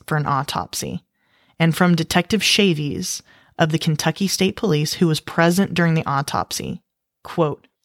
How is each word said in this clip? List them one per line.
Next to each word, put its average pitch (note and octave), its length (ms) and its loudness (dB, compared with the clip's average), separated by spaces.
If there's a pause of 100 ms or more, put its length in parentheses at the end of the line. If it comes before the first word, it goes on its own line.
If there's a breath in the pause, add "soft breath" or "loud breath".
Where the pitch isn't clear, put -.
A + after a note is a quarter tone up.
for D#3+ 100 -2
an D3 100 -2
autopsy, - 800 -4 (540)
and D#3+ 180 2
from F3+ 180 4
Detective F3 480 0
Shavies E3 800 0 (360 soft breath)
of D#3+ 120 2
the D#3+ 80 2
Kentucky D#3+ 500 0
State F#3+ 280 0
Police, D3+ 380 0
who F3 140 2
was D#3 120 0
present F3 540 2
during E3+ 200 2
the D#3+ 120 0
autopsy, - 760 -4 (420)
quote, - 440 -2 (180)